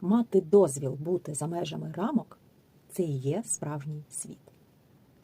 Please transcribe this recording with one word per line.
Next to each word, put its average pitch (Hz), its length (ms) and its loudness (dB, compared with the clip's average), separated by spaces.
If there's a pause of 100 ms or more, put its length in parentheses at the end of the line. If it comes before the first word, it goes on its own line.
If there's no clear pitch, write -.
Мати 202 400 4
дозвіл 156 520 4
бути 156 400 -2
за 147 140 -4
межами 160 480 -6
рамок — 233 440 -2 (500)
це - 140 -2
і 147 140 -2
є 143 280 -2
справжній 151 640 -6
світ. - 420 -14 (720)